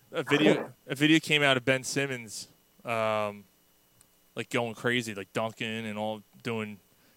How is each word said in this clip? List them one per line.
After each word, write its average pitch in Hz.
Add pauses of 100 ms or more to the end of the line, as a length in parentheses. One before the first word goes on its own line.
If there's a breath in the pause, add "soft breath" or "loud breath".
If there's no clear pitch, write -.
(120)
A 139
video, 147 (140)
a 139
video 151
came 151
out 135
of 120
Ben 131
Simmons, 127 (360)
um, 107 (880)
like, 117
going 120
crazy, 120
like, 98
dunking 113
and 104
all, 107 (220)
doing 107 (380 soft breath)